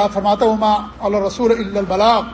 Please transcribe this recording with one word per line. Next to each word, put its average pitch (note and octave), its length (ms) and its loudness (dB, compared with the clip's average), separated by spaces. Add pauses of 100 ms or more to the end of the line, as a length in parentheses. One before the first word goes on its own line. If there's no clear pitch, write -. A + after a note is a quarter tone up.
(120)
فرماتا G3+ 320 0
ہے، A3+ 60 4
"وما G#3+ 240 2 (260)
علی G#3 160 -2
الرسول G#3 420 0
الا G3+ 200 -6
البلاغ" G3 440 2 (120)